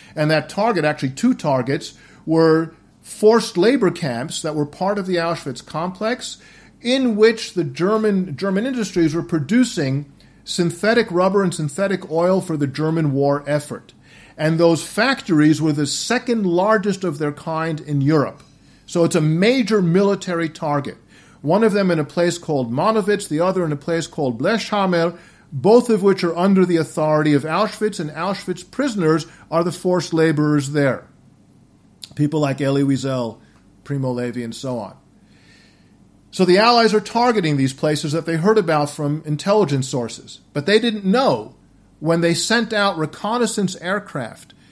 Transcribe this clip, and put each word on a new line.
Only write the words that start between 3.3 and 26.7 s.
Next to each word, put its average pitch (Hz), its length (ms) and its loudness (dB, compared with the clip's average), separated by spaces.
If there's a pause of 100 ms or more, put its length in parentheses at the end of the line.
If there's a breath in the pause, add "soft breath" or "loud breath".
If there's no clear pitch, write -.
labor 208 340 4
camps 127 500 -6
that 156 140 -6
were 147 100 0
part 196 340 -4
of 185 80 -6
the 185 80 -2
Auschwitz 165 500 -4
complex, 185 720 -8 (440 loud breath)
in 247 340 0
which 220 380 2
the 175 100 0
German, 185 720 0
German 196 320 -2
industries 185 480 0
were 170 80 -2
producing 147 880 0 (320 soft breath)
synthetic 208 680 0
rubber 190 320 2
and 180 120 0
synthetic 185 560 -4
oil 180 300 2
for 170 160 -4
the 143 100 0
German 156 460 0
war 143 340 0
effort. - 460 -6 (440 loud breath)
And 160 220 0
those 165 240 4
factories 160 800 2
were 160 100 2
the 147 160 -2
second 226 580 -2
largest 190 600 0
of 151 140 -4
their 147 120 -2
kind 160 480 -6
in 147 220 -4
Europe. 139 420 2 (420 soft breath)
So 170 200 0
it's 165 100 0
a 165 60 2
major 202 600 2
military 180 680 0
target. 147 480 -4 (440 loud breath)
One 185 220 2
of 214 80 4
them 196 180 2
in 165 100 2
a 147 40 -2
place 175 340 0
called 131 320 -2
Monowitz, 202 600 0
the 151 100 -2
other 180 240 0
in 156 80 -2
a 143 60 -4
place 165 300 -4
called 127 340 -4
Blechhammer, 185 760 0 (360 loud breath)
both 226 360 4
of 202 140 2
which 196 200 2
are 170 120 -2
under 190 300 4
the 180 100 2